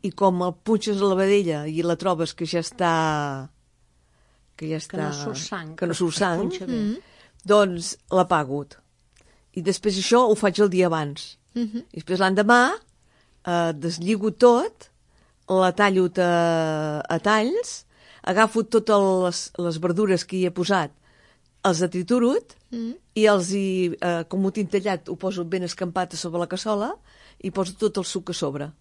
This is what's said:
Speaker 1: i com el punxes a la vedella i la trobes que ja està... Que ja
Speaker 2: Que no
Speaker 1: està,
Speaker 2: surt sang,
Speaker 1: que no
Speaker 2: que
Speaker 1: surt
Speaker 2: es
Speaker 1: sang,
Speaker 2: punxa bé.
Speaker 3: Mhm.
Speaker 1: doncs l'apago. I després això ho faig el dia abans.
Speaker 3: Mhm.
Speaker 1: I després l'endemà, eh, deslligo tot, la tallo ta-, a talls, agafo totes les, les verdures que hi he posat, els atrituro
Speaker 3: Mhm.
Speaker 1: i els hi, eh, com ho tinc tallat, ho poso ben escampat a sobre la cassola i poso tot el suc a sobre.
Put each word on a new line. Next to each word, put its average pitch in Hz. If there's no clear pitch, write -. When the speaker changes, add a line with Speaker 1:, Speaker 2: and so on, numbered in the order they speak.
Speaker 1:
i 196
com 185
el 180
punxes 208
a 202
la 196
vedella 190
i 156
la 170
trobes 170
que -
ja 170
està... 156
Que 156
ja 156
Speaker 2:
Que -
no 156
Speaker 1:
està, 143
Speaker 2:
surt -
sang, 165
Speaker 1:
que 180
no 170
Speaker 2:
que -
Speaker 1:
surt 165
Speaker 2:
es -
Speaker 1:
sang, 180
Speaker 2:
punxa 359
bé. 262
Speaker 3:
Mhm. 220
Speaker 1:
doncs 185
l'apago. 151
I 180
després 190
això 233
ho 214
faig 202
el 208
dia 180
abans. 151
Speaker 3:
Mhm. 233
Speaker 1:
I -
després 185
l'endemà, 208
eh, 170
deslligo 170
tot, 247
la 185
tallo 185
ta-, 165
a 165
talls, 220
agafo 214
totes 220
les, -
les 170
verdures 180
que 185
hi 185
he 175
posat, 180
els 175
atrituro 233
Speaker 3:
Mhm. 233
Speaker 1:
i 214
els 190
hi, 185
eh, 170
com 190
ho 190
tinc 202
tallat, 196
ho 180
poso 180
ben 180
escampat 180
a -
sobre 170
la 170
cassola 214
i 190
poso 190
tot 214
el 180
suc 180
a -
sobre. 143